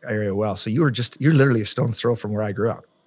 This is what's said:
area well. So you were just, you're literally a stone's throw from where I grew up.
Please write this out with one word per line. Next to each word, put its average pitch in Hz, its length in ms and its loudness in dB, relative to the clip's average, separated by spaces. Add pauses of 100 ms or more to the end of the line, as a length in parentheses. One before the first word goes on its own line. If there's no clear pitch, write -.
area 104 280 -2
well. 104 220 -2
So - 120 -6
you 127 120 2
were 147 100 4
just, 117 300 -6
you're 151 120 4
literally 135 280 4
a 98 40 -4
stone's - 340 -4
throw 120 160 2
from 107 180 -6
where 107 100 -2
I 104 80 -4
grew 101 200 -2
up. - 140 -10 (220)